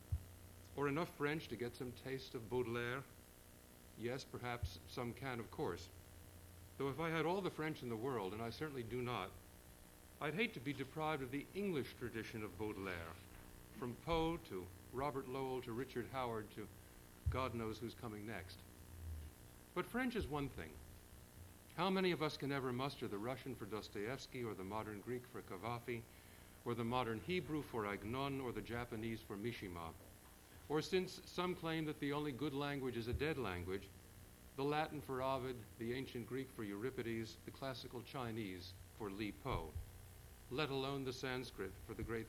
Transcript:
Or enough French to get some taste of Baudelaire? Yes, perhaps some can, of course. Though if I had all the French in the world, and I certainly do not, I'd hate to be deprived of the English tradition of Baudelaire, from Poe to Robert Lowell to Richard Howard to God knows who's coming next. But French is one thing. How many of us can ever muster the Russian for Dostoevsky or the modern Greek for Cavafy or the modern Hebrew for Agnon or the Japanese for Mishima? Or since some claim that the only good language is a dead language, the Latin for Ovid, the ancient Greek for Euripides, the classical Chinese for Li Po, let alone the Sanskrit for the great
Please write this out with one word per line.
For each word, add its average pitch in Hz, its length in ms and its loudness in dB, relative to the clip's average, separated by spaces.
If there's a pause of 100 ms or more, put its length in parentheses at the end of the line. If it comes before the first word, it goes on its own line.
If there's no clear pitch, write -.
(760)
Or 143 140 6
enough 151 280 4
French 147 320 4
to 117 80 -2
get 117 200 0
some 123 160 -2
taste 131 420 -4
of 113 140 -4
Baudelaire? 120 560 4 (960)
Yes, 123 260 0
perhaps 120 540 0 (100)
some 120 240 0
can, 123 280 -2
of 110 100 -6
course. 95 380 0 (920)
Though 139 100 4
if 135 120 0
I 165 100 4
had 160 160 6
all 185 140 6
the 170 100 4
French 156 320 0
in 127 60 -2
the 117 80 2
world, 110 360 4
and 110 80 -2
I 117 100 2
certainly 135 340 -2
do 120 180 0
not, 110 300 2 (880)
I'd 147 140 2
hate 226 200 4
to 143 60 -4
be 135 120 2
deprived 139 520 2
of 123 80 -2
the 139 200 0
English 180 460 2
tradition 110 460 -2
of 90 120 -4
Baudelaire, 95 560 0 (640)
from 120 200 0 (100)
Poe 165 300 6 (120)
to 92 160 -2 (280)
Robert 135 360 2
Lowell 131 340 2
to 123 100 -4
Richard 123 400 0
Howard 117 400 0
to 104 160 -6 (600)
God 127 240 4
knows 110 240 2
who's 110 180 -2
coming 107 280 -4
next. 95 340 -4 (1160)
But 180 100 4
French 240 300 2
is 180 140 4
one 143 220 2
thing. 80 200 -4 (1040)
How 180 140 6
many 190 220 8
of 151 100 4
us 151 140 4
can 139 160 2
ever 131 200 4
muster 131 360 2
the 98 100 0
Russian 123 380 -2
for 110 100 -4
Dostoevsky 107 800 -2
or 107 100 0
the 95 80 -4
modern 104 380 -2
Greek 123 260 -2
for 98 160 -6
Cavafy 117 600 -2 (600)
or 120 100 4
the 117 100 4
modern 117 420 4
Hebrew 151 360 2
for 117 220 0
Agnon 127 560 2
or 123 120 0
the 107 100 0
Japanese 113 580 0
for 107 160 -4
Mishima? 92 560 -2 (760)
Or 151 140 6
since 185 420 2
some 180 300 2
claim 160 320 2
that 151 120 0
the 143 140 4
only 147 180 4
good 139 220 0
language 135 440 2
is 113 120 2
a 123 40 4
dead 143 260 4
language, 92 500 0 (680)
the 135 80 4
Latin 151 360 4
for 131 220 0
Ovid, 131 340 2 (220)
the 117 160 2
ancient 123 320 -2
Greek 131 240 -2
for 117 140 -4
Euripides, 113 800 0
the - 80 -6
classical 127 500 -4
Chinese 110 720 -2 (240)
for 104 120 0
Li 101 220 0
Po, 85 380 0 (800)
let 143 180 4
alone 135 360 2
the 127 80 2
Sanskrit 127 600 -2 (140)
for 113 80 -4
the 110 80 -2
great 113 260 0